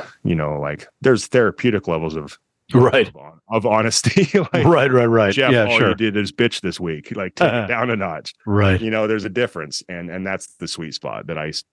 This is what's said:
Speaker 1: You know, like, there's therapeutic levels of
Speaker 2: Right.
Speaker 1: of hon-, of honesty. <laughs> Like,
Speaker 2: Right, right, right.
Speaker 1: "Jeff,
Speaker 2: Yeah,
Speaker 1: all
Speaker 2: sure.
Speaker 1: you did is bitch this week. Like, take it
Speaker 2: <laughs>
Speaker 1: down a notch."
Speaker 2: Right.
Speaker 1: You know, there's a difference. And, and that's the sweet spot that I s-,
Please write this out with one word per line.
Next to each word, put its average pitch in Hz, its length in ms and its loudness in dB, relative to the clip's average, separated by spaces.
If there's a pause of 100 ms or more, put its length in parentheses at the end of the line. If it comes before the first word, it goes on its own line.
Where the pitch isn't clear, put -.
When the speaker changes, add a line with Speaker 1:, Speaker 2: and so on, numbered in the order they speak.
(220)
Speaker 1:
You 87 140 0
know, 76 240 -4
like, 73 260 -8 (140)
there's 127 260 2
therapeutic 110 600 0
levels 80 260 -2
of 73 240 -12 (340)
Speaker 2:
Right. 123 360 4
Speaker 1:
of - 60 -20
hon-, 76 340 -20
of 110 180 -2
honesty. 110 600 2 (100)
<laughs> 165 140 -2
Like, 165 120 2
Speaker 2:
Right, 139 280 4
right, 123 140 6
right. 110 280 4
Speaker 1:
"Jeff, 131 160 2
Speaker 2:
Yeah, 120 140 4
Speaker 1:
all 113 120 0
Speaker 2:
sure. 113 120 4
Speaker 1:
you 92 80 2
did 104 200 -2
is 101 140 -2
bitch - 300 -2
this 90 180 -6
week. 80 380 -8
Like, 95 180 -8
take 151 180 2
it 113 140 -2
Speaker 2:
<laughs> - 0 -
Speaker 1:
down 120 240 -2
a 117 60 0
notch." 87 360 -8 (140)
Speaker 2:
Right. 98 340 2
Speaker 1:
You 110 120 -4
know, 110 160 0
there's 107 160 -2
a 107 40 -6
difference. 90 600 -6
And, 87 200 -10
and 92 160 -10
that's 95 340 -8
the 85 100 -10
sweet 80 260 -10
spot 52 320 -10
that 82 100 -8
I 78 120 -6
s-, - 240 -10